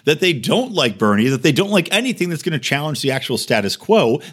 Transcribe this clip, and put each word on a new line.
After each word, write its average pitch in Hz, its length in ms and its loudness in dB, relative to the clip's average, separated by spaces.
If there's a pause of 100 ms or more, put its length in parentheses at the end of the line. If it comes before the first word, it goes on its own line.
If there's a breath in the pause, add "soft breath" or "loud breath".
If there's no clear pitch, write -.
that 151 160 2
they 180 120 4
don't 202 380 -2
like 135 260 0
Bernie, 107 320 2
that 131 140 0
they 165 80 4
don't 185 180 0
like 190 220 2
anything 208 380 -2
that's 160 120 -6
gonna 160 160 -2
challenge 143 460 -4
the 135 80 0
actual 131 260 -4
status 104 380 -2
quo 151 440 2 (140)